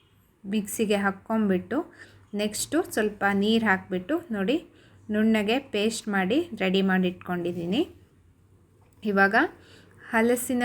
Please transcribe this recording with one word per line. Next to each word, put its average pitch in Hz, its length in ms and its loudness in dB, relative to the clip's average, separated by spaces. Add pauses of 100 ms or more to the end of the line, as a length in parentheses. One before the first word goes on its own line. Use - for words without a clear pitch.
(540)
ಮಿಕ್ಸಿಗೆ 208 500 0
ಹಾಕ್ಕೊಂಬಿಟ್ಟು 196 720 0 (640)
ನೆಕ್ಸ್ಟು 214 360 -2 (160)
ಸ್ವಲ್ಪ 214 300 -2 (180)
ನೀರು 220 280 2
ಹಾಕ್ಬಿಟ್ಟು, 190 460 -2 (200)
ನೋಡಿ, 202 220 0 (560)
ನುಣ್ಣಗೆ 214 440 2 (160)
ಪೇಸ್ಟ್ 226 420 -2
ಮಾಡಿ 190 220 2 (240)
ರೆಡಿ 190 280 2
ಮಾಡಿ 185 180 2
ಇಟ್ಕೊಂಡಿದ್ದೀನಿ. 180 760 -4 (1300)
ಇವಾಗ 196 240 4 (760)
ಹಲಸಿನ 240 540 0